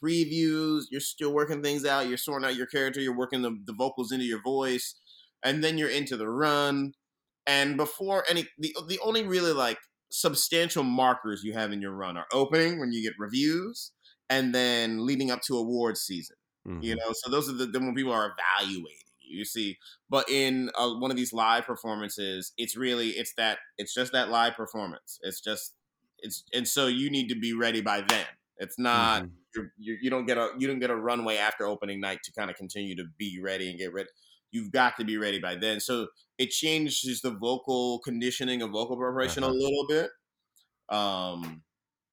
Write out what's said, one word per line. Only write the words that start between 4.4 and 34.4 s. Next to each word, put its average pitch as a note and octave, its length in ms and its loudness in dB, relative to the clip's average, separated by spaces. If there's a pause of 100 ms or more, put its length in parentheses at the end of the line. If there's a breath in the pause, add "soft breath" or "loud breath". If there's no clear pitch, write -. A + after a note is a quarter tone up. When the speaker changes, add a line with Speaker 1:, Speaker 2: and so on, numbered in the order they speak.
Speaker 1:
voice, C3 540 0 (460 loud breath)
and C#3+ 220 2
then D#3+ 140 2
you're D3+ 100 2
into C3 280 -2
the G#2+ 120 -2
run. C#3+ 640 2 (540)
And C#3+ 300 4
before F#3+ 520 0
any, F3 200 2 (100)
the, D#3 180 -4 (100)
the F3 160 -4
only A3 200 2
really, F3+ 300 2
like, B2 260 2 (320)
substantial E3 720 2
markers B2 600 4
you G#2+ 120 -4
have G#2+ 180 0
in G2+ 80 -4
your G2 120 -4
run F#2 240 -4
are E2+ 160 -6
opening, D#3+ 480 4
when B2 120 0
you A#2 100 -2
get A2 160 -2
reviews, D3+ 760 0 (360 soft breath)
and C3 240 2
then A#2 540 2
leading C3+ 240 2
up B2 120 -2
to C3 140 0
awards A#2 440 2
season. - 360 -8 (280)
You F#2+ 80 -8
Speaker 2:
Mm-hmm. A2+ 260 -2
Speaker 1:
know, A2+ 140 -2
so B2 180 -6
those C#3 180 2
are C#3 40 -4
the, B2+ 140 -2
then B2+ 200 0
when B2 80 -2
people C3 180 0
are G#2+ 220 2
evaluating F#2 640 0 (220)
you, C2+ 180 -12
you G#2 60 -4
see. G#2 320 -4 (340 loud breath)
But C3+ 180 0
in, C3 480 2
uh, A#2+ 180 0
one C3 180 -2
of B2+ 40 -2
these B2 160 -2
live A2+ 320 4
performances, G#2 920 -6
it's A#2 200 -4
really, A#2+ 340 0
it's - 260 -6
that, A2 220 2 (200)
it's G#2 160 -6
just B2+ 180 -2
that B2 180 2
live A#2 260 4
performance. F#2 640 -8
It's F#2 180 -8
just, - 340 -6 (440)
it's, - 240 -10 (100)
and A#2+ 140 0
so C3+ 220 2
you C3 200 2
need C3+ 200 0
to A#2+ 100 -2
be A#2 140 -2
ready A2+ 300 2
by G#2 180 2
then. G2+ 260 2 (300)
It's F#2 240 -10
not, A#2 420 4
Speaker 2:
Mm-hmm. F2 100 -8 (220)
Speaker 1:
you're, G#2+ 240 -10
you, G#2+ 240 -6
you B2+ 80 2
don't B2+ 160 0
get A#2+ 120 2
a, A2+ 100 2 (100)
you C3+ 80 0
don't C3+ 140 -2
get B2 100 0
a A#2+ 60 2
runway A2+ 400 0
after G#2 300 2
opening G2+ 340 -4
night F#2+ 240 -4
to - 80 -12
kinda G2 220 -6
continue G2 420 -8
to F2 80 -6 (120)
be F#2+ 240 -8
ready F#2+ 300 -4
and F2 80 -10
get F2+ 140 -6
ready. F#2+ 160 -6 (420 soft breath)